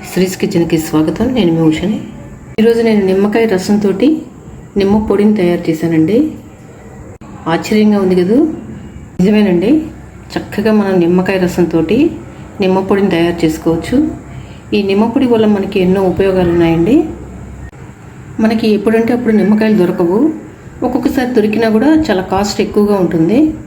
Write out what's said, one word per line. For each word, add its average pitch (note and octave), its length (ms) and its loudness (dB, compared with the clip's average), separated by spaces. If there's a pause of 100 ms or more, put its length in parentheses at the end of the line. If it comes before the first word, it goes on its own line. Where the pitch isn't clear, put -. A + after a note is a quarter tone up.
శ్రీస్ F#3 320 -2
కిచెన్‌కి E3 360 0 (120)
స్వాగతం. D#3+ 380 0 (100)
నేను F3 180 2
మీ E3 140 0
ఉషని. D#3+ 280 0 (640)
ఈరోజు A#3 280 4
నేను G#3 200 4
నిమ్మకాయ G#3 440 2
రసంతోటి G3+ 560 2 (720)
నిమ్మ G3 140 2 (140)
పొడిని G#3 300 4
తయారు F3 300 0
చేశానండి. E3 500 0 (1300)
ఆశ్చర్యంగా G#3 520 2
ఉంది F#3 160 2
కదూ? F#3+ 160 2 (840)
నిజమేనండి, G3 500 2 (640)
చక్కగా G#3+ 460 -2
మనం F#3+ 140 0 (100)
నిమ్మకాయ F#3 420 2
రసంతోటి E3+ 500 0 (680)
నిమ్మ F#3+ 280 0
పొడిని G3 240 2
తయారు E3+ 300 0
చేసుకోవచ్చు. E3 540 -2 (760)
ఈ G#3 140 2
నిమ్మ G#3 240 2
పొడి C4+ 180 2
వల్ల A3 240 2
మనకి G3 300 -2
ఎన్నో F#3+ 160 2 (100)
ఉపయోగాలు F#3 420 2
ఉన్నాయండి. E3+ 420 2 (1500)
మనకి A3 320 2
ఎప్పుడంటే A3+ 400 2
అప్పుడు A3+ 240 0
నిమ్మకాయలు G#3+ 420 4
దొరకవు, F3+ 380 0 (680)
ఒక్కొక్కసారి B3 520 -2
దొరికినా G#3+ 380 0
కూడా C4+ 120 4 (200)
చాలా F#3 140 0 (100)
కాస్ట్ G3+ 320 -2
ఎక్కువగా G#3 380 2
ఉంటుంది. E3+ 360 2 (260)